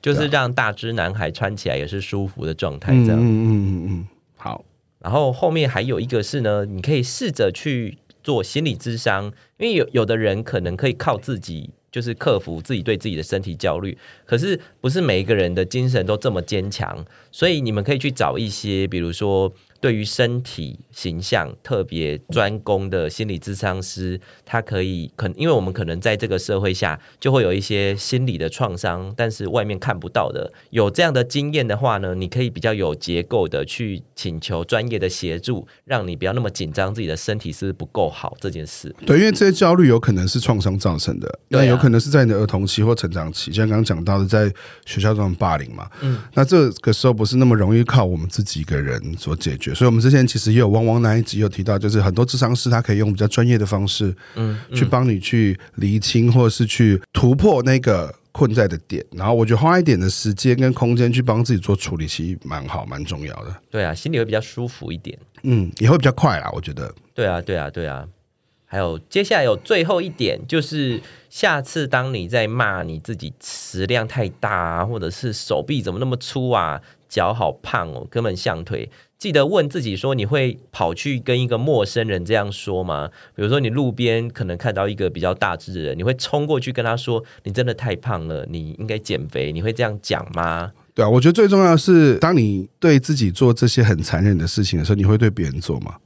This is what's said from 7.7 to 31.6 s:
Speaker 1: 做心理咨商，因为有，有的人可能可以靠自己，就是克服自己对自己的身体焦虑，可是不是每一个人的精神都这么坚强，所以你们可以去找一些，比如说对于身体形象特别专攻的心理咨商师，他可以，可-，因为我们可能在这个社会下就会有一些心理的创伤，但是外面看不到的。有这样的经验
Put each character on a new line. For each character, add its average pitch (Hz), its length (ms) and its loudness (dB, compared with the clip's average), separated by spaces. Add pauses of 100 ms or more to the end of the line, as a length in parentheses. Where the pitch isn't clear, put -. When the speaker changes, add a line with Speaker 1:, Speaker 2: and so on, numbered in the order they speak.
Speaker 1:
做 123 200 -2
心 151 220 -4
理 123 100 -2
咨 120 220 -6
商， 101 280 -2 (340)
因 226 100 -2
为 226 60 -2
有， 156 160 0
有 123 120 2
的 113 140 0
人 110 260 0
可 - 180 -4
能 87 140 -4
可 131 140 -2
以 123 40 -2
靠 117 260 -2
自 123 180 -8
己， 82 320 -12 (220)
就 123 100 -8
是 117 140 -6
克 117 240 0
服 85 200 -10
自 85 140 -8
己 101 80 -4
对 104 160 -2
自 98 100 -8
己 95 80 -6
的 76 60 -6
身 95 220 -4
体 87 120 -8
焦 85 220 -2
虑， 95 180 -6 (300)
可 - 100 -2
是 170 240 -2 (200)
不 127 100 -2
是 156 100 0
每 120 200 2
一 98 40 -2
个 110 120 2
人 90 180 2
的 92 100 0
精 127 240 -2
神 123 160 2
都 104 140 -2
这 120 140 -2
么 92 100 -4
坚 98 300 -4
强， - 340 -8 (260)
所 - 160 -2
以 170 140 0
你 117 100 -2
们 104 120 -2
可 139 100 0
以 135 60 -2
去 139 100 -2
找 85 300 -2
一 110 100 -4
些， 98 380 -2
比 90 100 -4
如 85 160 -4
说 95 400 0 (260)
对 120 160 0
于 107 100 -4
身 120 380 -2
体 71 360 -12 (120)
形 85 280 -8
象 90 320 -2 (120)
特 107 200 -2
别 80 320 -4 (140)
专 107 300 0
攻 98 280 -2
的 90 220 -2
心 107 180 -6
理 92 120 -6
咨 98 160 -8
商 95 260 -4
师， 92 400 -8 (240)
他 117 160 -2
可 101 220 -4
以， 90 320 -6
可-， 101 200 -4
因 156 120 -2
为 165 60 4
我 120 60 4
们 92 140 -4
可 95 120 -4
能 82 140 -6
在 107 160 0
这 104 120 -4
个 95 100 -2
社 98 240 -2
会 98 100 0
下 90 280 -2 (200)
就 135 120 0
会 131 100 4
有 92 100 2
一 95 80 0
些 98 360 -2
心 127 320 -2
理 98 100 -2
的 82 100 -4
创 92 300 -4
伤， 92 400 -6
但 117 120 -2
是 107 180 -8
外 104 180 -2
面 104 140 -6
看 107 200 -4
不 85 80 -12
到 87 240 -2
的。 - 220 -8 (160)
有 110 180 2
这 101 140 0
样 170 100 4
的 127 120 2
经 143 300 -4
验 139 140 0